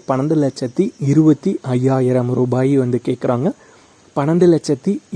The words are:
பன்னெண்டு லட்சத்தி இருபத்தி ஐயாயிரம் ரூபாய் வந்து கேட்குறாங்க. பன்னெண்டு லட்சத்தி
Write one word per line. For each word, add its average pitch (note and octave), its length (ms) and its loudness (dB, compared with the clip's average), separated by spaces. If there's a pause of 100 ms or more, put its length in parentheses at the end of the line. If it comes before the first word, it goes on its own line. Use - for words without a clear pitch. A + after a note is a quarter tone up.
பன்னெண்டு C#3+ 360 0
லட்சத்தி C3 420 -4 (240)
இருபத்தி D#3 420 2 (220)
ஐயாயிரம் B2+ 640 0
ரூபாய் B2+ 340 0 (100)
வந்து B2 140 -2 (120)
கேட்குறாங்க. B2+ 380 -2 (680)
பன்னெண்டு E3 340 2
லட்சத்தி D#3 400 -2 (240)